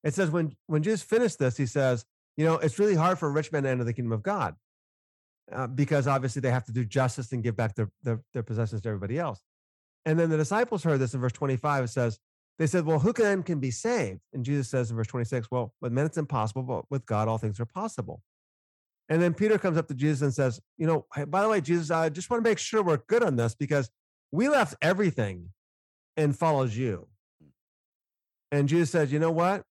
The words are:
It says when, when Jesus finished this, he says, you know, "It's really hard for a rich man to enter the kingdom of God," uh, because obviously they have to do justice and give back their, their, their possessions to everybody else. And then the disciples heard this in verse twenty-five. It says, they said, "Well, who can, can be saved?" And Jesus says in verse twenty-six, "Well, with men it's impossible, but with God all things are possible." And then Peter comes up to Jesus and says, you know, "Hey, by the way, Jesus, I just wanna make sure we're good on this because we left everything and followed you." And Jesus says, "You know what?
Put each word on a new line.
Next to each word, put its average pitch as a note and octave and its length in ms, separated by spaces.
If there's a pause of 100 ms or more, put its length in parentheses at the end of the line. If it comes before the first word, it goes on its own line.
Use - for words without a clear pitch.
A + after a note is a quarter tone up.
It D3+ 100
says F#3 160
when, D#3+ 220 (160)
when D3+ 140
Jesus G3+ 200
finished A3+ 380
this, B2+ 160
he C#3 100
says, B2+ 380 (320)
you D3+ 80
know, D#3+ 100
"It's D#3 240
really G#3 160
hard F3 240
for D#3+ 100
a C#3+ 40
rich D3+ 180
man C#3+ 140
to C3+ 40
enter B2+ 160
the A#2 80
kingdom A#2 200
of A2 100
God," D#3 320 (960)
uh, B2+ 140
because C3+ 400
obviously C3+ 340
they B2+ 120
have B2 140
to A#2 60
do A#2+ 120
justice A#2+ 480
and B2 100
give A2 140
back A2 180
their, G#2+ 160 (140)
their, A#2 160 (120)
their A#2+ 120
possessions A2 380
to A#2 60
everybody G#2 300
else. D3+ 220 (640)
And D#3+ 140
then E3 120
the D#3+ 60
disciples G3+ 480
heard D#3 140
this B2+ 160
in C3 60
verse B2 120
twenty-five. C#3 520
It A#2+ 40
says, A#2 300 (420)
they D#3+ 80
said, E3+ 180
"Well, D#3 140
who G3 120
can, G3+ 300
can E3 160
be C3 140
saved?" D3 480 (120)
And B2+ 120
Jesus C#3 240
says B2 220
in A#2 60
verse A2+ 120
twenty-six, A#2+ 420
"Well, B2 300
with B2 120
men C#3 140
it's D#3 100
impossible, C3 460
but B2+ 280
with C3+ 160
God G#2+ 200
all A2+ 120
things G#2 200
are A#2 80
possible." A#2+ 560 (840)
And D#3+ 120
then F3 140
Peter G#3+ 240
comes E3+ 200
up D#3+ 100
to D3 60
Jesus C#3 280
and C#3 100
says, B2+ 280 (160)
you E3 100
know, D#3+ 260
"Hey, D3 120
by D#3+ 180
the A3 60
way, G#3+ 120
Jesus, D#3+ 300
I E3 180
just D#3 220
wanna A#3 120
make A3 160
sure A3 260
we're D#3+ 140 (100)
good A#3 160
on D#3+ 100
this A#2 220
because C#3+ 340 (400)
we G#3+ 180
left A#3+ 340
everything C3 680 (680)
and D3 200
followed C#3+ 340
you." A2 380 (1400)
And C#3+ 160
Jesus E3 220
says, D3+ 220
"You D3 60
know E3 140
what? F3 420